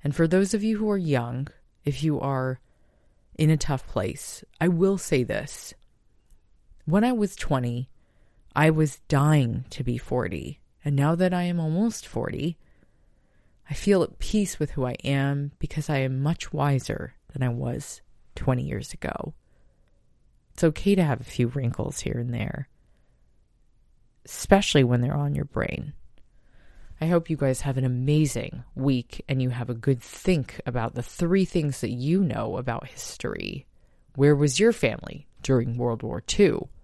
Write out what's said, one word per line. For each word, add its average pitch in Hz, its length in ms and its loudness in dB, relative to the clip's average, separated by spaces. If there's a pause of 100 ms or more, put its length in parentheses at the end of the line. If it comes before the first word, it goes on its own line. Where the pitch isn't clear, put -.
And 143 120 -2
for 165 120 4
those 185 280 4
of 208 100 -2
you 214 140 0
who 214 120 0
are 202 80 0
young, 131 500 -2 (360)
if 139 180 -2
you 151 180 0
are 131 400 -2 (760)
in 156 140 4
a 160 60 6
tough - 300 -2
place, - 560 -6 (180)
I 165 80 4
will 185 300 4
say 139 240 0
this. - 520 -6 (1080)
When 196 200 4
I 254 80 2
was 208 240 -2
twenty, 123 540 -2 (640)
I 156 140 6
was 156 380 2
dying 135 600 4
to - 140 -8
be 120 140 -2
forty. - 640 -4 (240)
And 143 120 0
now 147 180 4
that 180 200 2
I 180 80 0
am 175 180 -2
almost 175 460 -2
forty, - 500 -4 (1120)
I 147 40 -6
feel 196 280 4
at - 160 -4
peace - 400 0
with 147 120 -2
who 131 160 -2
I 123 180 -6
am 139 540 0
because - 320 -4
I 143 80 0
am 131 240 0
much 156 300 -2
wiser - 640 0 (180)
than 131 100 -4
I 127 80 0
was 123 500 -6 (340)
twenty 127 280 0
years - 300 -6
ago. - 420 -8 (1200)
It's - 100 0
okay 180 300 4
to 185 100 4
have 135 160 0
a - 40 -14
few 123 240 -2
wrinkles - 520 -4
here - 180 -4
and 120 140 -4
there, - 360 -6 (1600)
especially - 580 2
when 123 180 2
they're 139 140 0
on 143 200 -2
your 143 100 -2
brain. - 480 -6 (1080)
I 156 60 -2
hope 180 240 2
you 160 60 2
guys 135 240 2
have 135 160 -2
an 131 80 2
amazing 131 800 0 (100)
week 131 540 -2
and 135 120 0
you 127 100 0
have 120 200 -4
a 120 40 -2
good 120 280 0
think - 640 -2
about 120 280 -4
the 123 80 -6
three 180 420 0
things 147 360 -2
that 107 100 -4
you 147 340 0
know 110 320 -4
about 123 320 -6
history. - 800 -8 (500)
Where 143 180 6
was 143 240 2
your 220 140 6
family - 560 -4 (140)
during 123 340 2
World 120 260 -2
War - 180 -6
Two? - 480 2 (160)